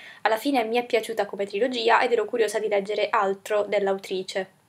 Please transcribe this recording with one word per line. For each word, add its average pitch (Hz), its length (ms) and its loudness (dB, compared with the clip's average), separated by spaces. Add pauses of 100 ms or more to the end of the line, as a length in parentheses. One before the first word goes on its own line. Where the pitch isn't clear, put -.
(220)
alla 220 160 2
fine 269 260 0
mi 226 140 -2
è 240 80 0
piaciuta 220 400 0
come 196 220 -6
trilogia 226 560 2
ed 240 80 0
ero 220 140 2
curiosa 220 340 0
di 214 80 0
leggere 202 420 0
altro 208 540 0
dell'autrice. 196 1040 -2